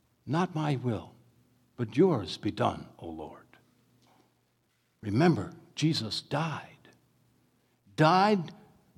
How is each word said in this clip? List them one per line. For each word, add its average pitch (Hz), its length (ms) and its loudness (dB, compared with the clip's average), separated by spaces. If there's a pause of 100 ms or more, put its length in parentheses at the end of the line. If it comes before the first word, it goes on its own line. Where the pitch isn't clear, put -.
(260)
"Not 175 280 -2
my 151 220 -2
will, 113 380 -4 (640)
but 117 180 -6
yours 135 420 2
be 104 140 -4
done, 101 380 -4 (100)
O - 80 -14
Lord." 78 400 -14 (1500)
Remember, 110 540 2 (200)
Jesus 110 480 -2
died, - 680 -8 (1040)
died 185 580 4 (440)